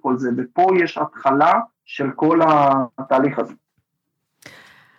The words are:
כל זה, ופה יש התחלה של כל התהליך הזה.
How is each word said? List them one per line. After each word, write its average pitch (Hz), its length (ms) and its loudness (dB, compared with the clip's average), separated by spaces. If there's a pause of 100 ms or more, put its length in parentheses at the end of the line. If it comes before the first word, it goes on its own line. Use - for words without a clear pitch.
כל 127 160 -2
זה, 127 200 -4
ופה 147 300 0 (160)
יש 160 140 -6
התחלה 147 560 0 (320)
של 135 300 -6
כל 165 240 2 (580)
התהליך 139 420 -2
הזה. 117 140 -6 (1500)